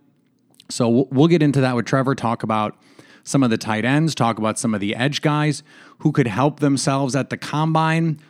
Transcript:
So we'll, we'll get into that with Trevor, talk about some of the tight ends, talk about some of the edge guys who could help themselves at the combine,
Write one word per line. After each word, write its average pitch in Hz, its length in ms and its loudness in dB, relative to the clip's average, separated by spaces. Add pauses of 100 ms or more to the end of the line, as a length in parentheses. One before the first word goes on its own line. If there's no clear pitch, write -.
(680)
So 120 200 0
we'll, 120 220 2
we'll 135 160 4
get 165 160 2
into 139 180 2
that 127 140 0
with 117 100 -2
Trevor, 135 300 0
talk 117 260 -4
about 107 340 -2 (480)
some 139 200 2
of 120 80 2
the 113 60 0
tight 110 280 -4
ends, 147 300 0
talk 117 240 0
about 107 180 -2
some 113 160 -2
of 104 60 -4
the 101 160 -4
edge 127 260 -2
guys 151 400 0 (380)
who 156 120 2
could 135 140 2
help 127 340 0
themselves 139 560 0
at 131 140 -4
the 123 80 -6
combine, 160 840 0 (100)